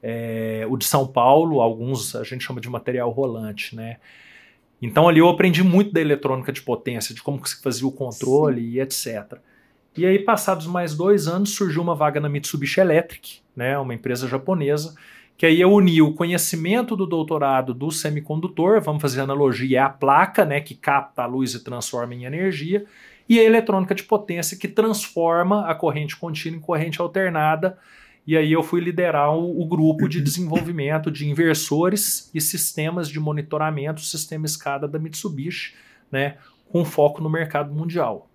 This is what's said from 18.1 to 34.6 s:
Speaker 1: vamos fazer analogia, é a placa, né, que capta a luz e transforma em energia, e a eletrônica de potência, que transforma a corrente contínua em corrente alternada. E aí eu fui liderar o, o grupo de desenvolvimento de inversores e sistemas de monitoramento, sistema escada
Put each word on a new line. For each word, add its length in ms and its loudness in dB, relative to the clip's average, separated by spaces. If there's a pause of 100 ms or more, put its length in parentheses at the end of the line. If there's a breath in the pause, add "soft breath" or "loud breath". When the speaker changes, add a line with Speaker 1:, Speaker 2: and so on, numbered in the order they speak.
Speaker 1:
vamos 180 -2
fazer 220 -2
analogia, 560 2
é 40 6
a 60 4
placa, 560 4
né, 160 0
que 140 -16
capta 480 -2
a 40 -2
luz 280 -2
e 100 -12
transforma 500 -8
em 120 -12
energia, 580 -4 (420 loud breath)
e 140 6
a 20 10
eletrônica 520 4
de 80 -8
potência, 560 -4
que 100 -8
transforma 1000 0
a 80 0
corrente 420 -4
contínua 420 -8
em 20 -14
corrente 400 -4
alternada. 760 0 (480 soft breath)
E 100 2
aí 140 4
eu 120 4
fui 180 0
liderar 560 0
o, 260 -2
o 40 0
grupo 420 2
de 120 -2
desenvolvimento 920 -2
de 160 -6
inversores 1080 0
e 60 -4
sistemas 680 -4
de 120 -8
monitoramento, 800 -4
sistema 460 -8
escada 420 -6